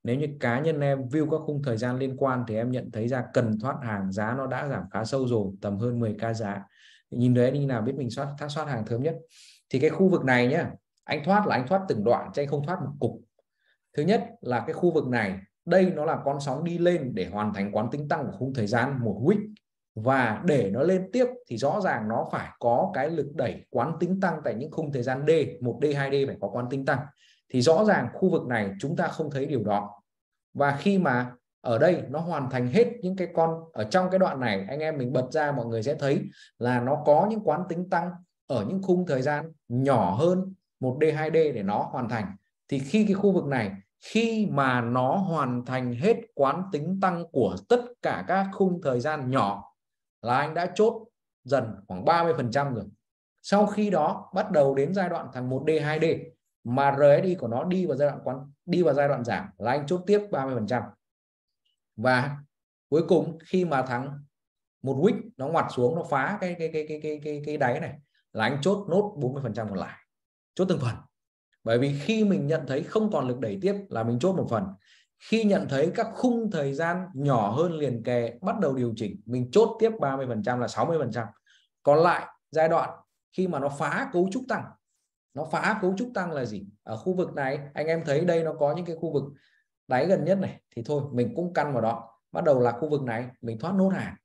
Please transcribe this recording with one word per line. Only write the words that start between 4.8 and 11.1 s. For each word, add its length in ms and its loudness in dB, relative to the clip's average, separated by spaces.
khá 140 -4
sâu 240 -2
rồi, 320 0
tầm 180 -4
hơn 220 -2
mười 140 -2
K 220 -4
giá. 280 -6
Thì 80 -6
nhìn 160 4
đấy 160 6
đi 160 0
nào 160 0
biết 140 -2
mình 140 -4
soát, 180 -6
thoát, 100 -6
soát 160 -6
hàng 220 -4
sớm 160 -2
nhất. 140 -2
Thì 80 0
cái 120 4
khu 180 4
vực 160 4
này 240 6
nhá, 220 0
anh 200 -6